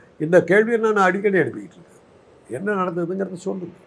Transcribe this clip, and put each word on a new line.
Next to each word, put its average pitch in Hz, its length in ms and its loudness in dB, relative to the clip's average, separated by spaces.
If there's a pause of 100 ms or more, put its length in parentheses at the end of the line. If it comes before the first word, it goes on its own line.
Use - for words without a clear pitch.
(180)
இந்த 165 260 4
கேள்வியை 220 340 2
நான் 220 180 0
அடிக்கடி 190 420 2
எழுப்பிக்கிட்டு 107 380 -4
இருக்கேன். - 140 -20 (580)
என்ன 185 240 -6
நடந்ததுங்கிறத 185 600 -4
சொல்லுங்க. 185 420 -10 (120)